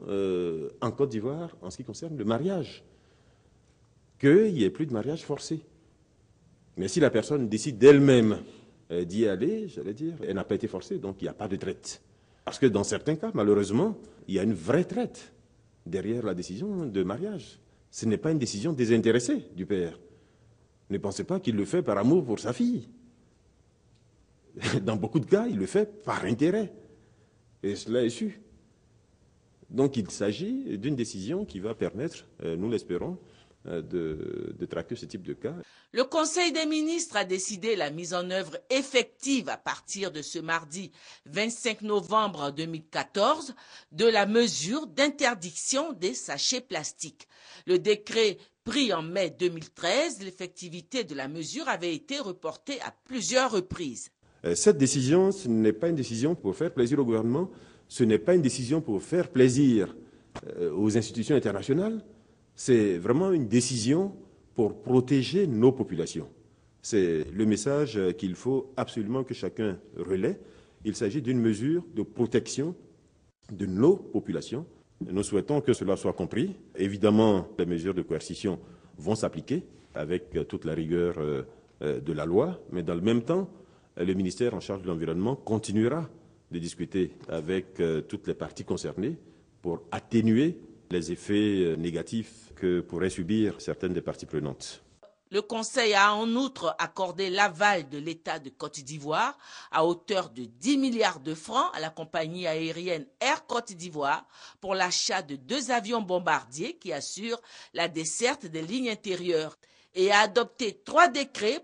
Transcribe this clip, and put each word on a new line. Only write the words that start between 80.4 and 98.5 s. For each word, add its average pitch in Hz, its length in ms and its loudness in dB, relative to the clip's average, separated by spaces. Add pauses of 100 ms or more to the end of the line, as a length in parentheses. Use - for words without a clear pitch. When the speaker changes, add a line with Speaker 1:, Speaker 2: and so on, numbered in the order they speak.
Speaker 1:
toute - 160 -8
la 78 100 -4
rigueur, 85 440 0
euh, 73 260 -2 (380)
euh, 69 180 -2
de 71 120 -4
la 76 140 -4
loi, 127 340 2 (120)
mais 87 100 -4
dans 85 140 -2
le 85 40 -4
même 113 220 2
temps, 180 260 0 (480)
le 92 180 0
ministère 98 400 0
en 90 60 -6
charge 98 220 -6
de 90 60 -6
l'environnement 87 480 -2
continuera 110 720 0 (420)
de 85 80 -4
discuter 87 500 -2 (180)
avec, 87 520 -4
euh, 80 220 2
toutes - 260 -8
les 82 60 -4
parties - 300 -10
concernées 95 540 -6 (440)
pour 85 280 -6
atténuer 113 720 2 (300)
les 87 220 -2
effets, 101 520 2
euh, 80 120 2
négatifs 82 760 -6
que 90 260 0
pourraient 87 300 -4
subir 101 500 0
certaines 90 320 -4
des 87 80 -2
parties - 260 -8
prenantes. - 560 -8 (500)
Speaker 2:
Le 202 100 0
Conseil 220 520 0
a 202 200 6
en 220 220 0
outre 254 420 -2
accordé 180 520 -4
l'aval 190 580 2
de 143 100 -8
l'État 160 400 -6
de 135 100 -14
Côte 147 320 -12